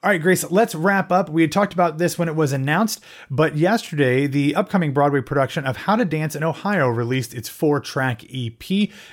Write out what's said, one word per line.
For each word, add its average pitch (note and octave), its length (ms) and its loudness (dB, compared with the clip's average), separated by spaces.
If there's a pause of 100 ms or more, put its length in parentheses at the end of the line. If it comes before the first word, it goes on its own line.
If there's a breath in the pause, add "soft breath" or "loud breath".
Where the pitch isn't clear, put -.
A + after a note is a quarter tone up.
All G3+ 80 2
right, F3+ 120 0
Grace, F3+ 280 2
let's G#3 240 2
wrap F#3+ 380 0
up. F#3+ 160 2
We D#3 140 2
had D#3 100 2
talked G3 220 0
about E3 240 0
this E3+ 200 -2
when E3+ 80 0
it D#3+ 80 -4
was D3+ 200 0
announced, D3+ 500 -2 (260 loud breath)
but D3+ 280 2
yesterday, C#3+ 680 2
the C#3+ 280 0
upcoming F3 400 0
Broadway C#3+ 260 2
production C3+ 460 -2
of C3 100 -4
How - 180 -2
to A#3 120 0
Dance D#3 280 -4
in C#3+ 80 -6
Ohio E3 460 0
released A#2+ 460 -2
its A#2+ 160 -10
four-track C#3 800 -2
E B2 180 -6
P. F#3+ 440 -2 (200 loud breath)